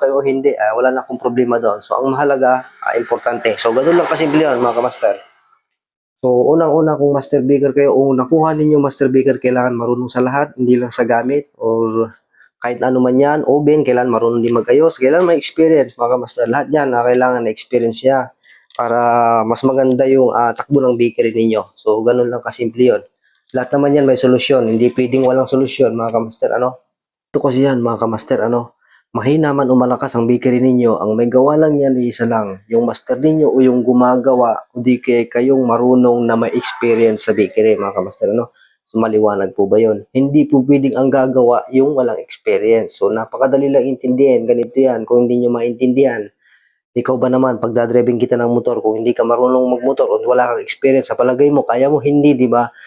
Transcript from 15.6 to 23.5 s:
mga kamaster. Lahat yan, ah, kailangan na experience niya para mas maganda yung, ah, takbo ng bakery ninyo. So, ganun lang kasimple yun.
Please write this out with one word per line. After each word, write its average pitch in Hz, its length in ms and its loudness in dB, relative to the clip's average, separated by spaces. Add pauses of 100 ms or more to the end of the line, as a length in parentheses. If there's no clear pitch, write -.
mga 120 240 -2
kamaster. 120 320 -4
Lahat 135 240 -2
yan, 135 240 0
ah, 120 80 0
kailangan 123 400 0
na 110 80 -4
experience 117 480 -4
niya 127 320 -2 (400)
para 117 240 -4 (480)
mas 113 160 -2
maganda 131 480 0
yung, 131 240 2
ah, 117 240 0
takbo 139 240 -2
ng 123 160 0
bakery 117 320 -2
ninyo. 110 480 -2
So, 107 240 -2
ganun 120 320 0
lang 120 80 -8
kasimple 117 400 -6
yun. 113 240 2 (480)